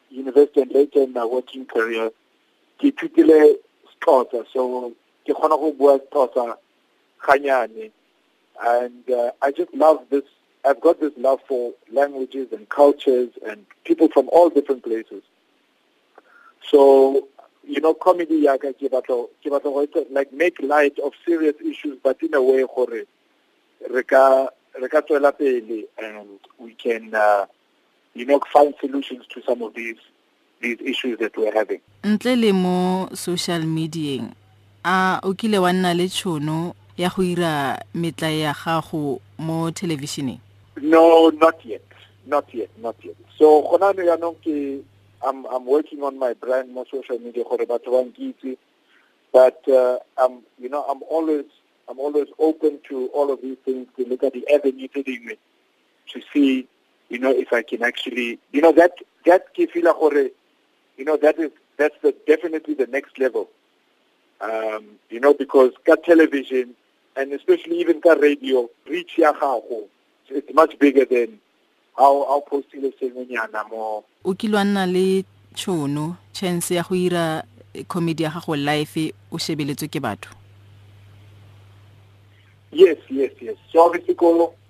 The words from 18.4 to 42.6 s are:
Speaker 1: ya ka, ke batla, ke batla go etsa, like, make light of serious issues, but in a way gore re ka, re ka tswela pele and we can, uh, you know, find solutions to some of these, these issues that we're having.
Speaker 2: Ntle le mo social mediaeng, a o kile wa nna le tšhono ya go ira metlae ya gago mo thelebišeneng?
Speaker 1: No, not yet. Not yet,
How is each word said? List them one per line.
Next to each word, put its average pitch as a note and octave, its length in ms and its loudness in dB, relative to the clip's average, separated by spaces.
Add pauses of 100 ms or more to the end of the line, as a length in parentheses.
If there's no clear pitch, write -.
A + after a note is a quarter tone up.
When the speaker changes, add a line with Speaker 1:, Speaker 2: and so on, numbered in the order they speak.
Speaker 1:
ya C#3 140 2
ka, C3+ 160 -8
ke C3+ 180 -8
batla, B2 380 -4 (160)
ke - 20 -12
batla C#3+ 240 -4
go C#3+ 160 -2
etsa, C#3+ 240 -4
like, C#3 220 -4
make D3+ 280 -4
light C#3+ 380 0
of C#3+ 140 -6 (120)
serious D#3+ 360 0
issues, D3 420 -8
but C3 180 -2
in D#3 140 -4
a C#3 80 2
way C3 220 2 (100)
gore A#2 300 -4 (840)
re B2 120 -4
ka, C3+ 460 4 (320)
re B2+ 80 -6
ka D3+ 140 0
tswela C#3+ 340 2
pele A#2 480 -4 (140)
and G#2 420 -16 (180)
we A2+ 160 -20
can, A2+ 400 -6
uh, G#2 320 2 (680)
you A#2+ 100 -12
know, C#3 160 2 (120)
find D3 280 6
solutions C3+ 480 -8
to A#2+ 140 -18
some B2 200 -4
of A2 120 -12
these, A2+ 240 -12 (600)
these A#2 200 -6
issues B2+ 380 -6
that A2 180 -6
we're G#2+ 180 -2
having. G#2 260 -2 (220)
Speaker 2:
Ntle A3+ 380 0
le A3 120 2
mo F#3 640 -2
social F3 480 -6
mediaeng, D#3 720 -6 (520)
a F#3 380 0
o G3 120 -2
kile G#3 280 -2
wa F3+ 80 2
nna F#3 240 0
le F3 140 0
tšhono D#3+ 640 -6 (220)
ya F3+ 180 -2
go F#3+ 80 -2
ira E3 560 -2 (160)
metlae D#3+ 460 -4
ya D3+ 120 -2
gago D#3 680 -6 (180)
mo E3 320 -6
thelebišeneng? D3 680 -8 (420)
Speaker 1:
No, E3 480 8
not D#3+ 340 2
yet. G#2+ 200 -14 (420)
Not C#3+ 260 -4
yet, A#2 260 -10